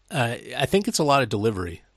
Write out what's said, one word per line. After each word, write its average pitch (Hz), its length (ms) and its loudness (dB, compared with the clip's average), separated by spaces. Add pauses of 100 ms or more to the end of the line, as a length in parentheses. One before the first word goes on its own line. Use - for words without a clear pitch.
(100)
uh, 120 240 -2 (220)
I 139 100 -2
think 202 220 2
it's 220 100 -2
a 165 60 2
lot 139 180 4
of 120 60 0
delivery 98 540 -2 (140)